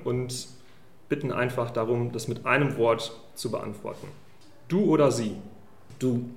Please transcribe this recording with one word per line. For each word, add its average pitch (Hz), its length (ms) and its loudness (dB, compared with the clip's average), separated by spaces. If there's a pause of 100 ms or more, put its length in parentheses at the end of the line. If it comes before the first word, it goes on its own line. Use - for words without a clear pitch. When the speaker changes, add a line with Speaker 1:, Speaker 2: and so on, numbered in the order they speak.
Speaker 1:
und 123 440 -2 (600)
bitten - 240 -2
einfach 123 380 0
darum, 120 420 0
das 113 160 -6
mit 117 180 -6
einem 131 320 4
Wort 113 340 2 (240)
zu 117 160 -6
beantworten. - 560 -8 (600)
Du 190 180 2
oder 147 260 6
sie? 110 240 0 (640)
Speaker 2:
Du. 123 380 0